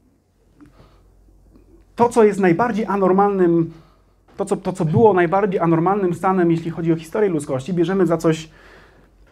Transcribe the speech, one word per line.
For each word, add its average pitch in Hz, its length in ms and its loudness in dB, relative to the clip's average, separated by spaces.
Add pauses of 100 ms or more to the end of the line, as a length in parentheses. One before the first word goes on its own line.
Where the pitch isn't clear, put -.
(2000)
to, 240 140 2
co 233 140 4
jest 196 160 2
najbardziej 196 460 0
anormalnym, 185 880 0 (640)
to, 202 80 -6
co, 196 120 -4
to, 180 160 -8
co 185 120 -4
było 208 280 4
najbardziej 180 460 0
anormalnym 175 540 0
stanem, 185 380 0
jeśli 165 200 -2
chodzi 165 220 -2
o - 20 -2
historię 202 340 -2
ludzkości, 147 440 -6
bierzemy 175 320 0
za 165 120 0
coś, 165 320 -2 (840)